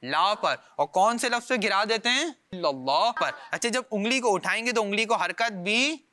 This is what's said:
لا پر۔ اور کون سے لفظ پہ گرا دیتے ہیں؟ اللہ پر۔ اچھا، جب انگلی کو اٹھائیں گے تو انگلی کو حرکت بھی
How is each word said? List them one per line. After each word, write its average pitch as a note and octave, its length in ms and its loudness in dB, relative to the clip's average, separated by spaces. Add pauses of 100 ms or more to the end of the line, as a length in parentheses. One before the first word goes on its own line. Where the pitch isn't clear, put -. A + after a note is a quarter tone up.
لا D#3 320 0
پر۔ D#3+ 220 0 (200)
اور D3 100 0
کون G#3+ 320 2
سے B3 100 -2
لفظ A#3+ 200 -2
پہ C4 140 0
گرا G3 260 2
دیتے A3 200 0
ہیں؟ C4+ 180 2 (260)
اللہ D#3 580 0 (100)
پر۔ D3+ 100 2 (200)
اچھا، F3 180 -2
جب A#3+ 220 -2
انگلی A3 300 0
کو A#3+ 140 4
اٹھائیں G3 320 0
گے A#3+ 60 0
تو A3+ 100 2
انگلی G#3 220 0
کو A3+ 100 0
حرکت F#3 380 0
بھی A3 440 0 (160)